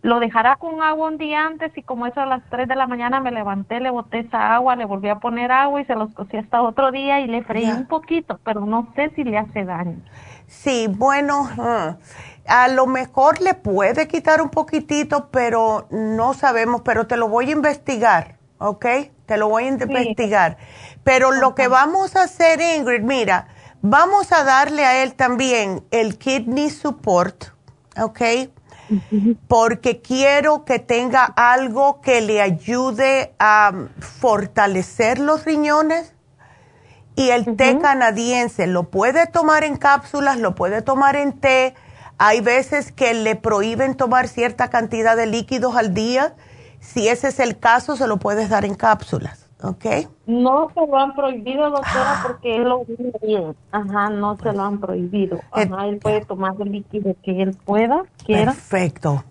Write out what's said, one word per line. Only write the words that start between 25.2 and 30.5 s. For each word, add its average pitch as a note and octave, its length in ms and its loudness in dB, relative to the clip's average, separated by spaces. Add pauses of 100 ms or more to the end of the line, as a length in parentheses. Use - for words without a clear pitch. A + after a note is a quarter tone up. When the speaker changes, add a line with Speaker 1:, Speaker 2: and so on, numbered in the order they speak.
Speaker 2:
el A3 280 0
kidney C4 520 -2
support, G3 720 -2 (560)
¿ok? A3 200 -4 (680)
Speaker 1:
Ujú. G#3+ 460 0 (100)
Speaker 2:
Porque A#3 540 2
quiero C#4+ 640 2